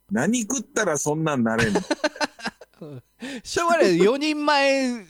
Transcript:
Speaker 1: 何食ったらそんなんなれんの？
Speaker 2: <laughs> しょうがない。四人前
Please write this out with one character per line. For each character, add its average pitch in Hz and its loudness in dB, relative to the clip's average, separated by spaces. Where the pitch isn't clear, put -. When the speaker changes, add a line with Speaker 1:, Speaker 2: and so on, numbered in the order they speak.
Speaker 1:
何 202 0
食 240 -4
っ - -12
た - -4
ら 160 0
そ 151 -2
ん 160 -2
な 151 0
ん 120 0
な 113 0
れ 113 2
ん - -2
の？ - 2
Speaker 2:
<laughs> - -8
し - -4
ょ 339 0
う 339 2
が 339 4
な 311 4
い。 180 4
四 208 4
人 302 -2
前 269 2